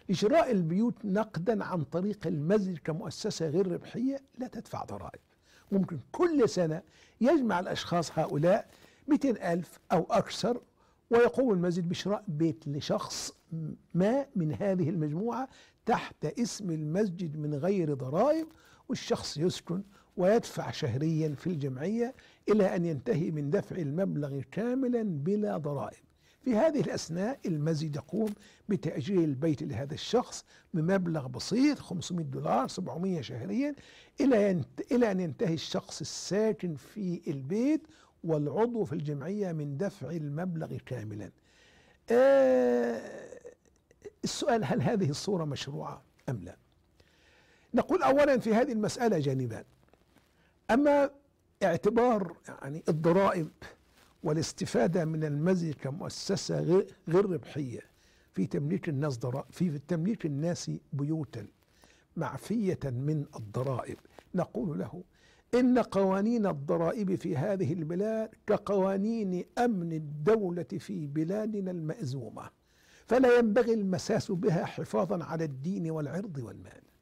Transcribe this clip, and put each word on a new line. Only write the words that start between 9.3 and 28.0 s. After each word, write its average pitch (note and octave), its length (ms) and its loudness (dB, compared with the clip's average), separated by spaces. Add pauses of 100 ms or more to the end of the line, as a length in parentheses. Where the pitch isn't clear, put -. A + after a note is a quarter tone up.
ألف F3 420 -4 (140)
أو F3+ 180 2
أكثر، A#3 500 0 (500)
ويقوم A#3 420 6
المسجد F3 360 2
بشراء G#3 400 -2
بيت D#3 400 0
لشخص - 640 -4 (640)
ما A3+ 320 2 (100)
من D#3 160 0
هذه F3+ 380 0
المجموعة G3+ 580 -2 (380)
تحت - 380 0
اسم G3 460 -4
المسجد E3 680 -2
من D3+ 180 -4
غير D#3+ 400 2
ضرائب، G#3 520 2 (420)
والشخص - 480 -4
يسكن E3+ 460 -2 (340)
ويدفع F#3+ 540 2
شهرياً D3+ 640 0
في - 120 -8
الجمعية E3+ 680 -2 (340)
إلى G#3 280 4
أن F3 80 0
ينتهي E3+ 460 0
من D3 200 -2
دفع F#3 260 0
المبلغ D3 640 -2 (100)
كاملاً B3 520 -2
بلا G3 540 0
ضرائب. C#3+ 500 -6 (360)
في B3 140 2
هذه D4+ 240 4
الأثناء G3 680 -2
المسجد D#3 500 0
يقوم G#3+ 320 -2 (400)